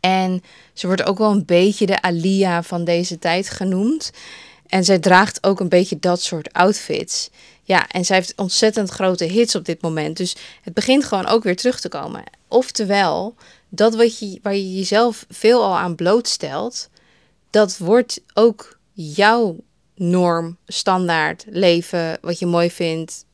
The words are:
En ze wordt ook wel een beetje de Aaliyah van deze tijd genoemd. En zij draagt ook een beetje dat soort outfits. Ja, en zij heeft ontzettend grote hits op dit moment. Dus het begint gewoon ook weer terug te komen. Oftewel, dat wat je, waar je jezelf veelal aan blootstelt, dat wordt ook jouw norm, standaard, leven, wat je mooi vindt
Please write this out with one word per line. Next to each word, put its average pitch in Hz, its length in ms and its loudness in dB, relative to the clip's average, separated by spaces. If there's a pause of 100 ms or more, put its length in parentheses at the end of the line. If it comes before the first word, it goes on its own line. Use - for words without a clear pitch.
En 185 420 0 (300)
ze - 140 -10
wordt 185 160 0
ook 190 160 0
wel 214 120 4
een 196 140 2
beetje 190 420 4
de 185 160 0
Aaliyah 180 600 0
van 170 220 -6
deze 170 340 -2
tijd 180 320 -2
genoemd. 196 600 -2 (560)
En 185 180 0
zij 190 140 4
draagt 185 460 4
ook 196 160 2
een 180 80 -2
beetje 180 300 2
dat 180 240 0
soort - 300 -8
outfits. - 800 -2 (320)
Ja, - 260 0
en 180 160 -2
zij 190 120 2
heeft 185 200 0
ontzettend 208 540 0
grote 185 340 -2
hits 220 300 2
op 175 100 -6
dit 165 180 -6
moment. 156 340 -4
Dus 180 200 -6 (260)
het 170 120 -16
begint 262 300 2
gewoon 190 220 -4
ook 220 160 2
weer 180 140 0
terug 247 240 -2
te - 80 -10
komen. 156 340 -10 (260)
Oftewel, 202 840 0 (340)
dat 220 260 2
wat 226 240 2
je, 196 240 -10
waar 196 120 -4
je 190 200 -4
jezelf 208 540 0
veelal 214 480 2
aan 175 180 -2
blootstelt, 180 920 -2 (640)
dat 208 280 2
wordt 220 420 0 (140)
ook 220 440 2 (140)
jouw 196 640 0 (380)
norm, 175 640 0 (100)
standaard, 170 840 -2
leven, 175 720 0
wat 170 180 -6
je 180 80 -4
mooi 170 240 2
vindt 165 640 -6